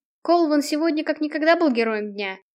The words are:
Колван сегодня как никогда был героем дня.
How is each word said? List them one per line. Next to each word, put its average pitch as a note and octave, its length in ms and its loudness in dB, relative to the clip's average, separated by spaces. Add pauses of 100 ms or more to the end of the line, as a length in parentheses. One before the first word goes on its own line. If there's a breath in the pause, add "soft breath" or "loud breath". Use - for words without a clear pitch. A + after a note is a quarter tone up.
(220)
Колван D#4+ 400 2
сегодня D4+ 420 -2
как D#4 180 -4
никогда D#4 340 2
был E4 160 2
героем A3 420 -2
дня. G3 240 -8 (180)